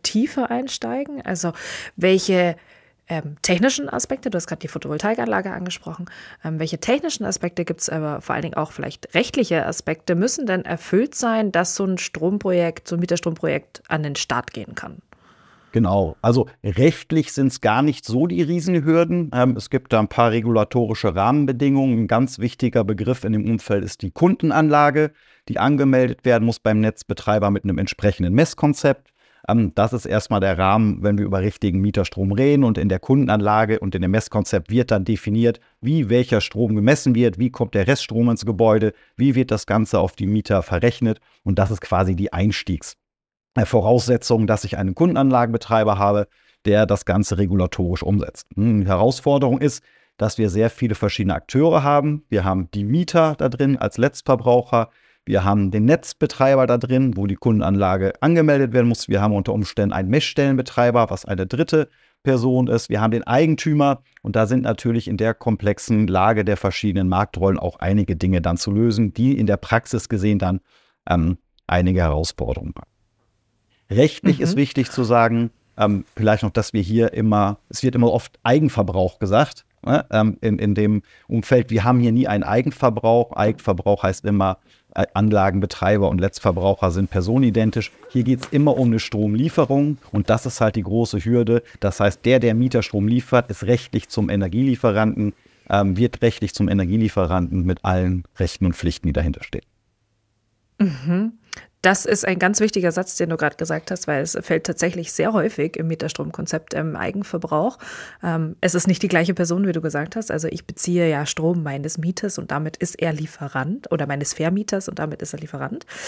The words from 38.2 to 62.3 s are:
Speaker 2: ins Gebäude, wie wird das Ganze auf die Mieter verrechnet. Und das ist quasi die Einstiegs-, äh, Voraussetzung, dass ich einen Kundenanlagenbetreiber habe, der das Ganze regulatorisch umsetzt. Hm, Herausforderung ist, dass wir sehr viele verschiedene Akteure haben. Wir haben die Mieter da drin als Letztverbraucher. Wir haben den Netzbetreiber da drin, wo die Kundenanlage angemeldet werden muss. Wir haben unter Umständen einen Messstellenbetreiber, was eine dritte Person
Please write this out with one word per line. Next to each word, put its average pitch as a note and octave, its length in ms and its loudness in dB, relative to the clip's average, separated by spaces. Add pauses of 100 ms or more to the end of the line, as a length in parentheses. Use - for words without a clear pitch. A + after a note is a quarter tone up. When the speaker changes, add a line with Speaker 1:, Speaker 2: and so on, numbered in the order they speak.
Speaker 2:
ins A2+ 160 -2
Gebäude, G#2+ 480 2 (240)
wie C3 180 2
wird B2+ 160 0
das G#2+ 140 -2
Ganze G#2 360 2
auf F2+ 160 0
die G2 100 -4
Mieter G2+ 360 0
verrechnet. A2+ 560 0 (260)
Und G2 140 0
das G2 120 2
ist G#2 100 -4
quasi F#2 340 0
die F#2 200 -2
Einstiegs-, F#2 640 -2 (560)
äh, A2+ 120 2
Voraussetzung, A#2 800 2
dass G#2+ 180 0
ich - 140 -8
einen F#2+ 160 -2
Kundenanlagenbetreiber A#2 1040 2
habe, G2+ 280 2 (380)
der G#2 220 4
das G2 180 0
Ganze G2 320 0
regulatorisch F#2 640 0
umsetzt. - 520 -2
Hm, G#2 320 2
Herausforderung B2+ 720 2
ist, - 240 -2 (320)
dass G#2+ 220 -2
wir G#2+ 100 2
sehr G#2+ 220 2
viele A2 240 -2
verschiedene G2 400 0
Akteure D#3 480 2
haben. D3 480 0
Wir G2 140 0
haben F#2+ 260 -2
die G2+ 140 -4
Mieter D#3+ 520 0
da C#3 140 0
drin C3+ 260 0
als A2 220 -4
Letztverbraucher. B2 880 0 (380)
Wir F#2+ 180 0
haben G2+ 260 2
den G#2 140 0
Netzbetreiber C3+ 800 2
da B2 120 2
drin, B2+ 360 0
wo G2 120 -4
die G2 80 -2
Kundenanlage F#2+ 880 2
angemeldet D3 500 4
werden A#2+ 160 4
muss. A2+ 200 -2
Wir G2 120 2
haben G#2 140 2
unter G2+ 180 -2
Umständen G2+ 400 -2
einen F#2 160 -2
Messstellenbetreiber, B2+ 1000 2
was - 160 -8
eine F#2 200 -4
dritte D3+ 440 0 (320)
Person B2+ 460 2